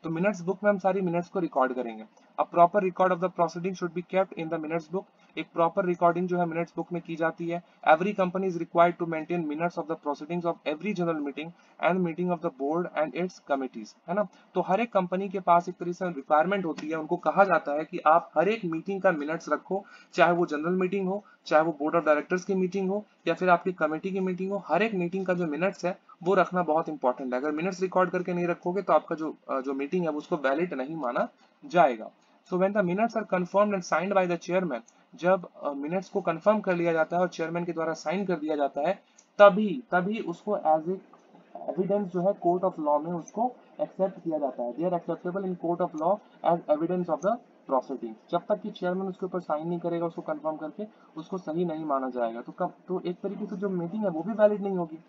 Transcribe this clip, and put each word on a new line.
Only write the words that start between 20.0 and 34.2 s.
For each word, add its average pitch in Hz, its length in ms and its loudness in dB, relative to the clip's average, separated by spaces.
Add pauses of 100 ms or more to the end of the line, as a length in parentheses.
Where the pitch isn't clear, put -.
चाहे 170 180 6
वो 175 140 4
general 151 280 -2
meeting 185 340 0
हो, 202 140 -4 (240)
चाहे 156 180 6
वो 165 80 0
board 151 240 -2
of 165 100 4
directors 151 380 2
की 196 100 -2
meeting 185 360 0
हो 208 140 -2 (220)
या 165 80 2
फिर 180 160 2
आपकी 175 220 4
committee 156 380 -2
की 190 100 -2
meeting 185 320 -2
हो, 196 140 -4
हर 170 160 2
एक 226 120 0
meeting 185 320 -2
का 185 80 2
जो 175 120 0
minutes 165 380 -2
है 180 140 -2 (240)
वो 180 120 2
रखना 180 280 4
बहुत 160 260 0
important 131 460 -2
है। 123 60 0
अगर 147 120 -2
minutes 175 280 -4
record 185 300 2
करके 180 240 -2
नहीं 175 120 0
रखोगे 175 360 -2
तो 185 100 2
आपका 156 240 2
जो, 156 180 -6 (160)
अ, 131 100 -2
जो 135 140 -4
meeting 139 300 -2
है 160 80 0
उसको 151 240 -4
valid 151 380 -2
नहीं 139 220 -6
माना 151 320 -2 (360)
जाएगा। 135 460 4 (380)
So 185 100 -2
when 190 140 2
the 208 120 2
minutes 214 320 0
are 214 160 -2
confirmed 196 420 2
and 185 100 -4
signed 180 300 0
by 190 120 6